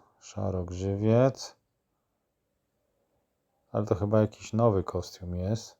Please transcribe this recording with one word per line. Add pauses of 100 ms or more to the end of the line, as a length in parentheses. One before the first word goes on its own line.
(200)
Szarok
Żywiec. (2250)
Ale
to
chyba
jakiś
nowy
kostium
jest.